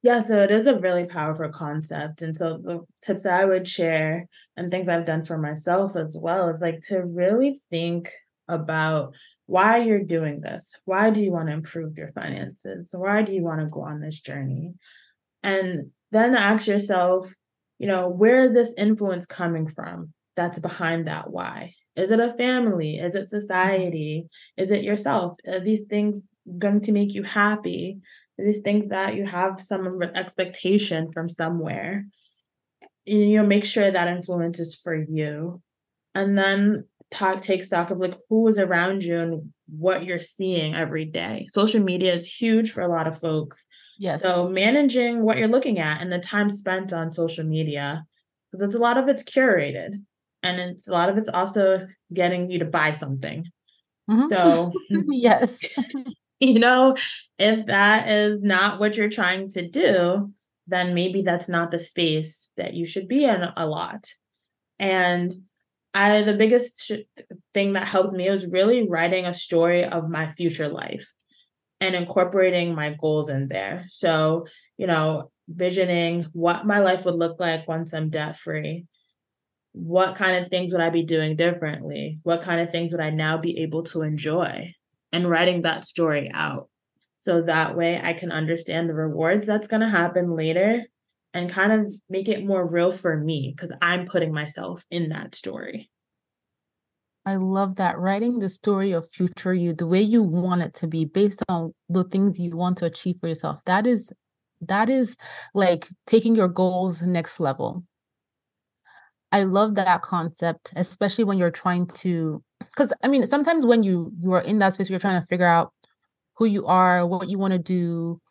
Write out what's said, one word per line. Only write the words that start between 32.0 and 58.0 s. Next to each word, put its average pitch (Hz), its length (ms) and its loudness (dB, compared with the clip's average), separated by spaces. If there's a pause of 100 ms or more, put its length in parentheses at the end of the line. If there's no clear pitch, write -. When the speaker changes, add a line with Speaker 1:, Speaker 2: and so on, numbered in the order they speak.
Speaker 1:
And, 208 260 4
you 214 100 6
know, 208 60 6
make 202 180 4
sure 202 260 2
that 175 160 0
influence 175 520 -4
is 165 160 -8
for 165 200 -8
you. 156 640 -6 (540)
And 196 220 2
then 202 480 2 (240)
talk, 190 320 -2
take 185 220 0
stock 175 280 -2
of, 180 80 -4
like, 185 160 -4 (140)
who 226 180 4
is 214 100 4
around 185 460 0
you 170 160 -2
and 165 340 -6 (240)
what 175 280 0
you're 175 140 -6
seeing 175 540 -4
every 156 320 -4
day. - 460 -6
Social 214 300 2
media 180 320 2
is 170 120 -4
huge 226 460 0
for 202 100 -6
a 180 60 -2
lot 160 200 0
of 160 120 -8
folks. 156 460 -4 (340)
Speaker 2:
Yes. 170 220 -4
Speaker 1:
So 180 280 2
managing 233 720 2
what 214 140 2
you're 220 100 2
looking 240 320 2
at 156 220 -2
and 180 100 -6
the 180 80 -2
time 208 300 0
spent 190 440 -4
on 165 180 -4
social 165 340 -4
media, 156 580 -4 (480)
because 202 220 -4
a 233 60 -2
lot 240 180 4
of 262 100 2
it's 269 160 2
curated, 170 680 2 (520)
and 180 160 -2
it's, 180 280 -8
a 196 40 -6
lot 175 180 4
of 202 80 0
it's 214 120 -2
also 190 500 2 (320)
getting 180 380 0
you 180 100 -2
to 156 60 0
buy 151 280 0
something. 143 520 -8 (640)
Speaker 2:
Mm-hmm. 240 180 4
Speaker 1:
So 175 440 4 (180)
Speaker 2:
<laughs> - 0 - (220)
Yes. 240 480 2 (420)
Speaker 1:
<laughs> - 400 -18
you 254 180 8
know, 254 360 8 (420)
if 214 300 2
that 208 420 4